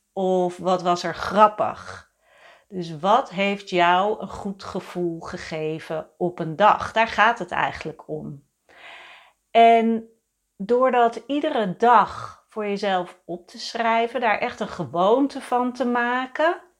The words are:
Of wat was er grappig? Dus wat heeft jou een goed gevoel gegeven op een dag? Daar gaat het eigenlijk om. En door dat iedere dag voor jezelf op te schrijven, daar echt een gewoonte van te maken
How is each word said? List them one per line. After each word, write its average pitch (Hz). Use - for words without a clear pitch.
Of 185
wat 180
was 175
er 170
grappig? -
Dus 165
wat 214
heeft 202
jou 180
een 196
goed -
gevoel 175
gegeven 156
op 175
een 160
dag? -
Daar 226
gaat 226
het 175
eigenlijk 147
om. 151
En 226
door 247
dat 233
iedere 269
dag -
voor 214
jezelf 196
op 175
te 233
schrijven, 233
daar 220
echt -
een 208
gewoonte 202
van 247
te 247
maken 247